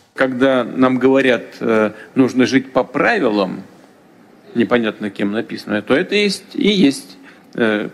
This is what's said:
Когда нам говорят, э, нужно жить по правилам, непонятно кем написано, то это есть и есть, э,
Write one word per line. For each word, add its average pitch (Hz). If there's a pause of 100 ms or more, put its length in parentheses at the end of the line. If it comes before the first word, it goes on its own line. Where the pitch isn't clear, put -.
(140)
Когда 131
нам 127
говорят, 131 (180)
э, 110 (240)
нужно 127
жить 131
по 127
правилам, 113 (920)
непонятно 110
кем 101
написано, 110
то 123
это 185
есть 208
и 202
есть, - (380)
э, 107